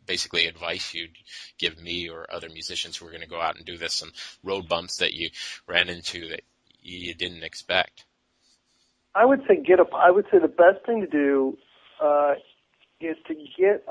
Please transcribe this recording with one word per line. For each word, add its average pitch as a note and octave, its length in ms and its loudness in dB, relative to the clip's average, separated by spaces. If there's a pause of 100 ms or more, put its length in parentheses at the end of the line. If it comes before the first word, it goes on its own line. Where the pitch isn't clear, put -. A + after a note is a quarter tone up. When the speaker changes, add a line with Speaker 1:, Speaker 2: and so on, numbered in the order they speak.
Speaker 1:
basically E2+ 400 -2
advice E2+ 480 -10
you'd E2 200 -14 (440)
give E2 220 -6
me F2 280 -8
or E2 240 -16
other E2+ 160 -12
musicians E2 480 -12
who F2 80 -20
were E2 60 -20
gonna E2 160 -16
go E2+ 140 -10
out D#2+ 160 -4
and D#2+ 80 -20
do F2 120 -12
this, E2 160 -8
some D#2+ 180 -8 (320)
road F#2+ 240 -6
bumps E2+ 300 -4
that E2+ 160 -2
you E2 160 -8 (380)
ran F2+ 220 0
into F2 400 -10
that D#2+ 120 -12 (400)
you F2 320 -12
didn't E2+ 300 -8
expect? - 600 -4 (1120)
Speaker 2:
I G#3+ 100 6
would C4+ 220 4
say G3 140 6
get E3 180 6
a, - 60 6 (100)
I D#3 160 6
would G3 200 2
say G3+ 80 8
the D#3+ 80 4
best F#3+ 380 4
thing A#3 160 0
to F3+ 60 -4
do, C#3 500 0 (440)
uh, D3 340 2 (680)
is D#3+ 160 -6 (100)
to E3 60 -8 (240)
get G3 340 4